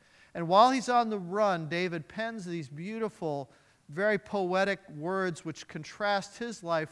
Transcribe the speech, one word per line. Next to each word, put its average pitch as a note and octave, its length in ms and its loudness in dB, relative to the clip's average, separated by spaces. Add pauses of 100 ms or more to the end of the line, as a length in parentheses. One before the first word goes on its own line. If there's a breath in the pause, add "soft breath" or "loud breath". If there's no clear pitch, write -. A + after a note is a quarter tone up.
(340 soft breath)
And E3+ 140 -4
while G#3+ 220 10
he's B3 200 0
on A#3+ 180 4
the G#3+ 100 -2
run, F#3 520 0
David E3+ 380 -2
pens A3+ 360 -6
these E3+ 240 -6
beautiful, E3 840 -6 (380 soft breath)
very G3 300 2
poetic F#3+ 600 0 (140)
words F3+ 480 -4
which - 240 -12
contrast G3 720 -4
his A#3 260 -8
life E3 300 -2